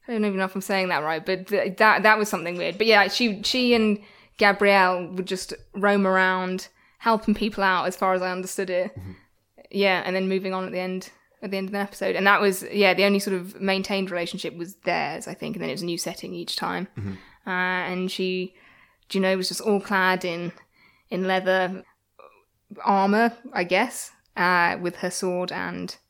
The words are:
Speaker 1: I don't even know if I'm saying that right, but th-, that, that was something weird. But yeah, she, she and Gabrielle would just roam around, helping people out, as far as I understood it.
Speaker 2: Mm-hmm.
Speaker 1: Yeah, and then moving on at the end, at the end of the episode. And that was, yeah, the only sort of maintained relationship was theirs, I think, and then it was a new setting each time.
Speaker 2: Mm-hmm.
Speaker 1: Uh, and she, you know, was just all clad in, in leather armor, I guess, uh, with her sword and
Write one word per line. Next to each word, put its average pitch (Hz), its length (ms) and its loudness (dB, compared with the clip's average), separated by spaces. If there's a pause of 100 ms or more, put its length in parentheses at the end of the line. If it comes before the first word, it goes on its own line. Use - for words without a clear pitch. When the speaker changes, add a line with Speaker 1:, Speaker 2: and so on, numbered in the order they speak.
Speaker 1:
I 240 60 -8
don't 214 120 0
even 196 140 0
know 190 60 0
if 190 100 -6
I'm 196 60 -4
saying 190 280 -2
that 156 140 0
right, 160 220 -4
but 185 240 -4
th-, 185 300 0
that, 214 260 6
that 214 140 8
was 214 100 0
something 175 280 -4
weird. 170 220 -4
But 226 80 2
yeah, 208 220 8
she, 214 340 0
she 247 320 2
and 214 240 4 (380)
Gabrielle 196 720 4
would 185 180 -6
just - 260 -6 (220)
roam 202 320 2
around, 185 640 0 (300)
helping 220 360 2
people 208 300 -2
out, 180 220 2
as 185 100 -4
far 190 180 0
as 185 80 0
I 185 80 -4
understood 185 400 -6
it. 180 260 -2
Speaker 2:
Mm-hmm. 92 160 -14 (580)
Speaker 1:
Yeah, 196 340 2
and 180 100 -4
then 190 140 -2
moving 190 260 -2
on 190 100 -4
at - 60 -10
the 180 80 -6
end, 185 320 -8 (320)
at 202 80 -10
the 196 60 -4
end 190 140 -6
of - 20 -10
the 202 60 -4
episode. 196 360 -4
And 190 140 0
that 202 120 6
was, 196 300 2
yeah, 190 240 4
the 185 100 4
only 202 140 4
sort 196 160 -2
of 185 260 -8
maintained 190 520 -2
relationship 175 440 -6
was 170 280 -12
theirs, 160 420 -4
I - 80 -10
think, 151 220 -10
and 175 60 -8
then 160 80 -6
it - 40 -6
was 180 80 -8
a 170 40 -6
new 170 120 -4
setting 185 360 -10
each 170 200 -8
time. 180 320 -6 (100)
Speaker 2:
Mm-hmm. 101 180 -8 (340)
Speaker 1:
Uh, - 20 -8 (400)
and 185 220 -4
she, 185 420 -4 (580)
you 196 80 0
know, 190 160 2
was 185 120 -2
just 180 120 -6
all 202 200 2
clad 185 440 2
in, 175 280 -6 (580)
in 185 160 -4
leather 185 560 0 (1000)
armor, 202 480 4 (200)
I 180 120 -2
guess, 196 460 0 (260)
uh, 180 440 4
with 175 160 -6
her 180 140 -4
sword 180 420 -4
and 175 440 -8 (140)